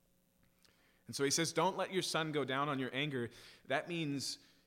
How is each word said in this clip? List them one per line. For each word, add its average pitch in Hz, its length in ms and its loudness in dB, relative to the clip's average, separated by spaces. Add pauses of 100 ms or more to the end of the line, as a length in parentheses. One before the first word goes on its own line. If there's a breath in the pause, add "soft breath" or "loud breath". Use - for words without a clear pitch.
(1080 soft breath)
And 117 80 -10
so 139 80 4
he 139 80 4
says, 165 200 2
"Don't 175 240 4
let 185 160 -2
your 185 100 2
sun 160 280 0
go 147 140 2
down 139 240 0
on 139 100 0
your 127 160 -2
anger." 131 360 -2 (360 loud breath)
That 147 220 0
means 151 500 -2 (280 soft breath)